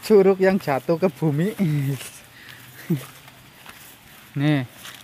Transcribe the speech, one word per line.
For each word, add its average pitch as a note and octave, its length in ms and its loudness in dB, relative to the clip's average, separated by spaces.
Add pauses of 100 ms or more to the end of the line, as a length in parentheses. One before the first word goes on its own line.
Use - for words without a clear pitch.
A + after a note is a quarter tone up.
curug G3 320 6
yang F#3+ 240 2
jatuh D#3 400 -2
ke F#3 80 2
bumi. D#3+ 480 -2
<laughs> - 2750 -8
Nih, C#3+ 320 0 (340)